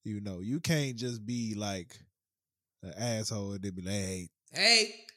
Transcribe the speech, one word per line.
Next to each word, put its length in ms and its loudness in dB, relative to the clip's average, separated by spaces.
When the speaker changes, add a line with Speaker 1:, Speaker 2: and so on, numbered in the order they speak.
Speaker 1:
You 160 -4
know, 220 -6
you 180 -2
can't 380 2
just 280 -4
be, 300 0
like, 420 -4
an 140 -10
asshole 560 -2
and 100 -6
then 100 -2
be 80 -6
like, 120 -2
"Hey, 360 -2
Speaker 2:
Hey, 440 6